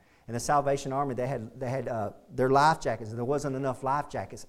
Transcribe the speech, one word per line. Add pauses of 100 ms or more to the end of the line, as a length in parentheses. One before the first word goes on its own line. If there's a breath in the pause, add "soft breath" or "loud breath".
(280 soft breath)
And
the
Salvation
Army,
they
had,
they
had,
uh, (220)
their
life
jackets,
and
there
wasn't
enough
life
jackets.